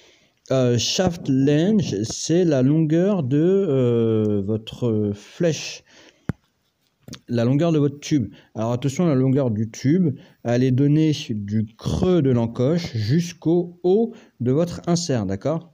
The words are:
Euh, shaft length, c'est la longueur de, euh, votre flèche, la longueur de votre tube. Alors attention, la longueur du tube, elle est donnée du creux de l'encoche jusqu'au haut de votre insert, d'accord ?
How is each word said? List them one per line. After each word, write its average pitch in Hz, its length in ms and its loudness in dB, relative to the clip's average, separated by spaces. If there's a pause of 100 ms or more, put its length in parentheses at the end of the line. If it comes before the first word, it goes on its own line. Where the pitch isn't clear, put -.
(500)
Euh, 123 260 2
shaft 180 520 -2
length, 143 760 2
c'est 160 400 -2
la 147 180 2
longueur 160 640 2
de, 131 160 0
euh, 120 1080 2
votre 107 680 -2
flèche, - 720 -6 (1400)
la 117 160 0
longueur 143 300 2
de 156 40 2
votre 143 220 0
tube. 127 320 -2 (240)
Alors 113 160 -4
attention, 135 340 -2
la 156 100 2
longueur 131 360 2
du 107 180 -2
tube, 156 460 0 (280)
elle 120 200 0
est 131 80 2
donnée 147 400 2 (180)
du 107 360 -4 (120)
creux 180 440 0
de 135 80 2
l'encoche 123 680 0
jusqu'au 170 880 -2
haut 220 300 2 (260)
de 120 120 0
votre 170 360 -2
insert, 160 380 0
d'accord ? 127 480 -6